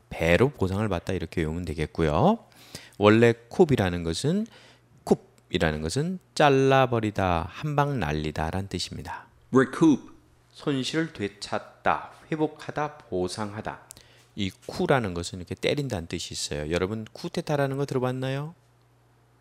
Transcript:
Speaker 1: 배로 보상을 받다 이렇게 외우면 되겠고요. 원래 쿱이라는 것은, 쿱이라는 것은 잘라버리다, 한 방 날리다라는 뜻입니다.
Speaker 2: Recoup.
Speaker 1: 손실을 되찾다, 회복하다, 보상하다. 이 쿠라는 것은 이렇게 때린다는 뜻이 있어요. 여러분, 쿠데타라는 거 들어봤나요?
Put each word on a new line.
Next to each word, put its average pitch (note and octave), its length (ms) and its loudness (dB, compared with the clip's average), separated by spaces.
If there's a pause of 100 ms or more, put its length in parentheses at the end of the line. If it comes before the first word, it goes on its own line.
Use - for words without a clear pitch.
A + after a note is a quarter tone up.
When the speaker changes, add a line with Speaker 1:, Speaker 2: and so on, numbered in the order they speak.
(100)
Speaker 1:
배로 F2 400 4
보상을 G2 380 -2
받다 F#2+ 260 -2
이렇게 E2+ 260 -4
외우면 E2 240 -2
되겠고요. D#2+ 760 2 (600)
원래 A2+ 340 8 (160)
쿱이라는 G2+ 560 2
것은, D#3+ 420 -2 (580)
쿱이라는 D#2+ 800 -2
것은 D#3+ 360 -4 (160)
잘라버리다, B2 1160 2
한 D3+ 240 -8
방 C#3+ 240 0
날리다라는 D#2 680 -4
뜻입니다. - 580 -10 (260)
Speaker 2:
Recoup. C3 600 4 (400)
Speaker 1:
손실을 D#3 640 -4
되찾다, - 960 -4 (180)
회복하다, D3+ 680 -6
보상하다. G2+ 840 -6 (560)
이 G2 140 -2 (160)
쿠라는 C3 480 -2
것은 F2 240 -8
이렇게 F2+ 160 -10
때린다는 A#2+ 540 -2
뜻이 - 260 -8
있어요. D2 360 -6
여러분, G2 420 -2
쿠데타라는 C#3+ 680 -4
거 C#3+ 80 -2
들어봤나요? C3 680 -4 (880)